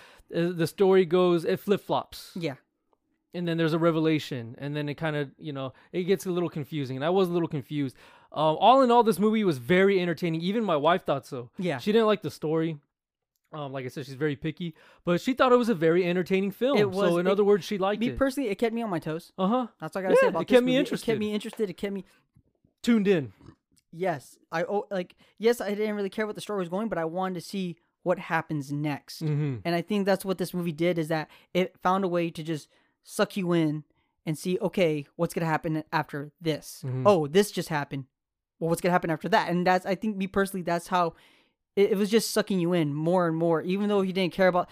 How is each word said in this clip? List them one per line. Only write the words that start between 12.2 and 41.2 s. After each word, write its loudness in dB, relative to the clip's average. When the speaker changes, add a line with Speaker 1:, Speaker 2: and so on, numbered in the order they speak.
Speaker 1:
the -6
story. -2
Um, -10
like -8
I -6
said, -10
she's -14
very -2
picky, -8
but 0
she -2
thought 4
it 8
was 4
a 4
very 4
entertaining 0
film. 0
Speaker 2:
It 4
was, 0
Speaker 1:
So 2
in 0
Speaker 2:
it, 4
Speaker 1:
other 4
words, 4
she -4
liked 0
Speaker 2:
me 0
Speaker 1:
it. -6
Speaker 2:
personally, 0
it -4
kept -2
me -4
on -4
my -2
toes. -8
Speaker 1:
Uh-huh. 0
Speaker 2:
That's -10
what -4
I -6
gotta 0
Speaker 1:
Yeah, 6
Speaker 2:
say 4
about -2
Speaker 1:
it -6
Speaker 2:
this 2
Speaker 1:
kept 6
me 0
Speaker 2:
movie. 4
Speaker 1:
interested. -4
Speaker 2:
It 2
kept -2
me -4
interested. -6
It -12
kept -6
me -8
Speaker 1:
Tuned 2
in. 2
Speaker 2:
Yes, -6
I, -4
oh, -4
like, -8
yes, 2
I -6
didn't -4
really -4
care -4
what -8
the -12
story -6
was -4
going, -4
but -4
I -2
wanted -4
to -8
see -8
what 0
happens -4
next. -6
Speaker 1:
Mm-hmm. -2
Speaker 2:
And -2
I -2
think -2
that's 0
what -4
this -6
movie -4
did, 0
is -4
that -4
it -2
found 0
a 0
way -2
to -12
just -6
suck -4
you 0
in 0
and -4
see, -4
"Okay, -2
what's -4
gonna -4
happen -2
after -6
this? -6
Speaker 1:
Mm-hmm. -2
Speaker 2:
Oh, 4
this 2
just -6
happened. -6
Well, -4
what's 0
gonna 2
happen 2
after -4
that?" 2
And 0
that's, 2
I 0
think, -4
me -4
personally, -2
that's -4
how 0